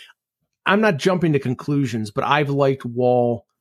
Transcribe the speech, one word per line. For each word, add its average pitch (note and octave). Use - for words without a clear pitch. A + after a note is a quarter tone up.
I'm G3+
not G3+
jumping F3
to C#3+
conclusions, B2+
but -
I've C#3
liked C3+
Woll B2